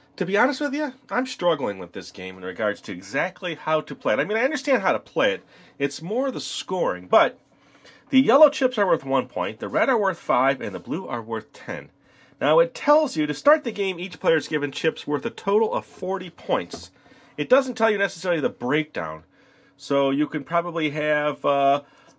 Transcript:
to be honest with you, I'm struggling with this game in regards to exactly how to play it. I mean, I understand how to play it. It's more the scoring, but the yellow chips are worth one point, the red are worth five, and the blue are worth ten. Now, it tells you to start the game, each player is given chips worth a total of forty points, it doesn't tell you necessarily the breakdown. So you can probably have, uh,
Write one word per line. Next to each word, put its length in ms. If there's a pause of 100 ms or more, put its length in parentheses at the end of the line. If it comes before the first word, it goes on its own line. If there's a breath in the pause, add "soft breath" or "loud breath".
(160 loud breath)
to 80
be 120
honest 240
with 120
you, 200 (180)
I'm 160
struggling 520
with 140
this 200
game 240
in 80
regards 380
to 100
exactly 640
how 240
to 140
play 200
it. 60
I 40
mean, 140
I 60
understand 380
how 100
to 80
play 320
it. 120 (360 loud breath)
It's 200
more 300
the 100
scoring, 680
but 320 (720 loud breath)
the 100
yellow 300
chips 280
are 80
worth 180
one 220
point, 320
the 100
red 200
are 100
worth 200
five, 420
and 120
the 80
blue 280
are 140
worth 300
ten. 380 (500 soft breath)
Now, 200
it 120
tells 440
you 100
to 80
start 300
the 80
game, 260
each 220
player 160
is 100
given 240
chips 380
worth 180
a 40
total 440
of 100
forty 460
points, 640 (460 soft breath)
it 100
doesn't 280
tell 140
you 60
necessarily 460
the 80
breakdown. 720 (540 soft breath)
So 320
you 160
can 180
probably 460
have, 560
uh, 360 (360 soft breath)